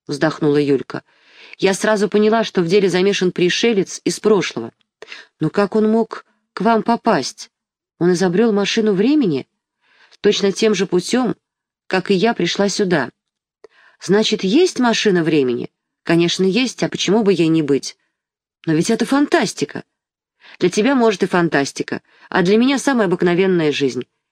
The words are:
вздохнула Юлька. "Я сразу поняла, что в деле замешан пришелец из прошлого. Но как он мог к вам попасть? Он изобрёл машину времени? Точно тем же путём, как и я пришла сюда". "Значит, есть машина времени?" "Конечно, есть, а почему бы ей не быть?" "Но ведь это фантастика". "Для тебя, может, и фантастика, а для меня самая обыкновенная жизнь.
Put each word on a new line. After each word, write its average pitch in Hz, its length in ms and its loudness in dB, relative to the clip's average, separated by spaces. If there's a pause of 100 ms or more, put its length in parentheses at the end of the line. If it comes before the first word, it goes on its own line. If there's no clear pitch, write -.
вздохнула 147 500 0
Юлька. 139 480 -2 (540)
"Я 190 160 0
сразу 208 340 0
поняла, 214 360 2
что 190 180 -2
в 165 40 0
деле 190 220 2
замешан 185 440 0
пришелец 180 720 0
из - 160 -4
прошлого. 156 520 0 (640)
Но 156 120 -2
как 202 260 0
он 214 140 2
мог 220 340 -2 (300)
к - 80 -8
вам 226 200 2
попасть? - 680 -2 (480)
Он 180 140 2
изобрёл 190 400 2
машину 202 420 0
времени? 220 520 0 (720)
Точно 202 320 0
тем 220 220 0
же 180 120 -2
путём, 226 500 -2 (500)
как 185 240 -2
и 202 40 4
я 214 200 2
пришла 196 340 -2
сюда". 175 420 -2 (920)
"Значит, 208 420 0
есть 311 340 2
машина 214 440 0
времени?" 131 480 0 (320)
"Конечно, 170 420 0
есть, 214 380 -2
а 160 60 -2
почему 208 340 -2
бы 196 120 2
ей 160 140 0
не 160 140 2
быть?" 139 360 -4 (680)
"Но 160 60 0
ведь 160 160 0
это 226 160 0
фантастика". - 800 -2 (720)
"Для 180 120 0
тебя, 226 240 0
может, 226 280 2
и 190 40 0
фантастика, 156 720 -2 (300)
а - 120 2
для 196 140 4
меня 254 220 2
самая 233 280 0
обыкновенная 175 640 2
жизнь. 127 340 -2 (260)